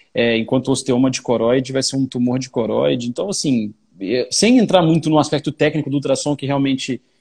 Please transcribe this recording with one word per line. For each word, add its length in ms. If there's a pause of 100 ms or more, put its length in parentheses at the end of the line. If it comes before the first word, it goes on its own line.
(120)
é, 240
enquanto 300
o 60
osteoma 360
de 140
coroide 500
vai 120
ser 100
um 120
tumor 340
de 100
coroide. 560
Então, 220
assim, 440 (280)
eu, 320
sem 260
entrar 240
muito 260
no 120
aspecto 320
técnico 360
do 80
ultrassom, 380
que 120
realmente 540 (200)